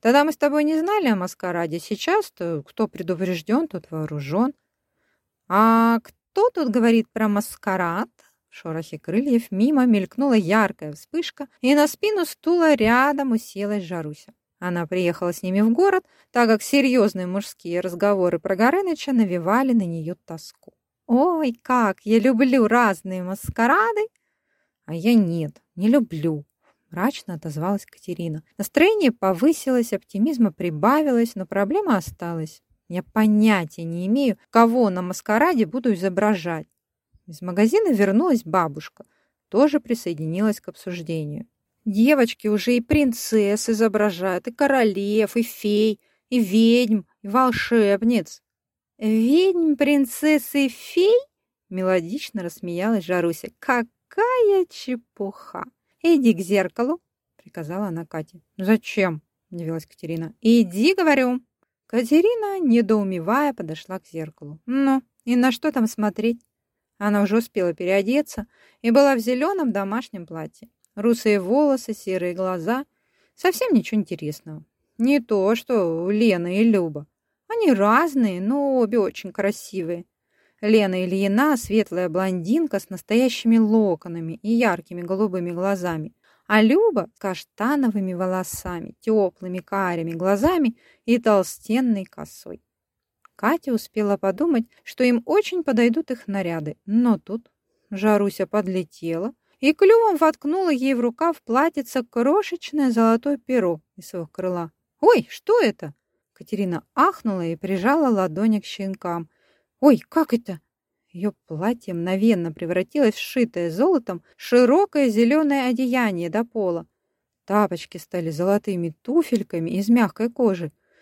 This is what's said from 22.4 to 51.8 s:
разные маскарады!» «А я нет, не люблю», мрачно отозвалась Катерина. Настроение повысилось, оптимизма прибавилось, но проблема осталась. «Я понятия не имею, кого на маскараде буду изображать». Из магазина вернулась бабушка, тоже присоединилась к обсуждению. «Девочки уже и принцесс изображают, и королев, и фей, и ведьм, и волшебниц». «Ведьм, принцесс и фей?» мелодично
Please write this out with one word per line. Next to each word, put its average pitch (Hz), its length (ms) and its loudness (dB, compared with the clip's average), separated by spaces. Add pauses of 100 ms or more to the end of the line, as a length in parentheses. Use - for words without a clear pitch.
разные 196 540 0
маскарады!» 339 840 0 (800)
«А 151 100 -12
я 196 200 2
нет, 170 480 0 (140)
не 185 120 0
люблю», 165 560 0 (500)
мрачно 185 400 -4
отозвалась 165 520 -6
Катерина. 165 560 -10 (140)
Настроение 330 540 2
повысилось, 233 800 0
оптимизма 220 600 0
прибавилось, 233 840 0
но 185 100 -8
проблема 233 520 0
осталась. 170 640 -8 (260)
«Я 180 140 -6
понятия 214 800 2
не 170 240 -6
имею, 240 320 0 (120)
кого 233 400 4
на 180 120 -4
маскараде 220 640 0
буду 233 280 -2
изображать». 175 720 -2 (600)
Из 165 160 -18
магазина 226 500 2
вернулась 226 520 2
бабушка, 160 600 -4 (440)
тоже 285 320 2
присоединилась 180 800 -4
к - 80 -18
обсуждению. 165 800 -10 (380)
«Девочки 233 640 2
уже 214 300 0
и 240 40 0
принцесс 233 880 0
изображают, 208 800 -2
и 233 60 -8
королев, 214 840 0
и 233 60 4
фей, 214 580 0 (280)
и 247 100 0
ведьм, 226 640 4 (200)
и 202 60 -14
волшебниц». 226 1120 0 (560)
«Ведьм, 302 760 2
принцесс 285 800 0
и 277 140 2
фей?» 392 500 2 (520)
мелодично 185 720 -4